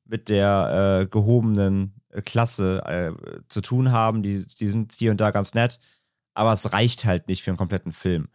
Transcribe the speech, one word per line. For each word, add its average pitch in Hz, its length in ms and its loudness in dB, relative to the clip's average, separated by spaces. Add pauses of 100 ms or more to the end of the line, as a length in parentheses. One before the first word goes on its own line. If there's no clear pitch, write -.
mit 107 240 -10
der, 98 720 2
äh, 95 60 -2
gehobenen, 104 880 2 (160)
äh, 98 120 -10
Klasse, 98 640 0
äh, 80 640 -8
zu - 140 -6
tun 127 300 2
haben. 113 300 2
Die, 98 240 -4
die - 220 -6
sind 107 240 -2
hier 113 200 0
und 101 100 2
da 104 100 4
ganz 101 220 -2
nett, 117 260 0 (540)
aber 110 200 2
es - 200 -2
reicht 117 320 0
halt 110 240 0
nicht - 120 -4
für 95 100 -6
einen 87 60 -4
kompletten 87 360 -4
Film. 87 420 -2